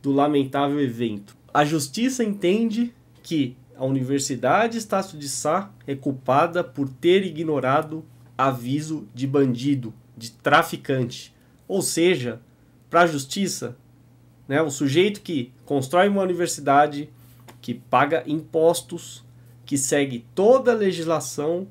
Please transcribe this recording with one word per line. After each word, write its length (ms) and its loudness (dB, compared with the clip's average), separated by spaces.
do 100 -2
lamentável 680 0
evento. 560 -4
A 140 2
justiça 580 -2
entende 720 0
que 340 -2
a 80 -6
Universidade 920 0
Estácio 400 -4
de 100 -12
Sá 440 -4
é 80 -4
culpada 680 0
por 240 -6
ter 380 2
ignorado 800 -2
aviso 760 -2
de 100 -4
bandido, 680 0
de 140 -14
traficante. 1040 -2
Ou 140 -2
seja, 580 0
pra 200 6
justiça, 680 -4
né, 140 2
o 80 0
sujeito 520 0
que 300 -6
constrói 420 2
uma 140 2
universidade, 880 2
que 140 -8
paga 540 0
impostos, 1000 -2
que 100 -4
segue 480 0
toda 360 4
a 40 4
legislação 960 -2